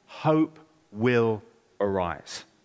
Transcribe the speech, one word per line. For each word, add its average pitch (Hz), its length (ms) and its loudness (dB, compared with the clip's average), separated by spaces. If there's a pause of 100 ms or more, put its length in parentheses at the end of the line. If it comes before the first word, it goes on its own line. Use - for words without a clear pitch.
Hope 156 500 0 (340)
will 113 520 0 (360)
arise. 92 680 -4 (200)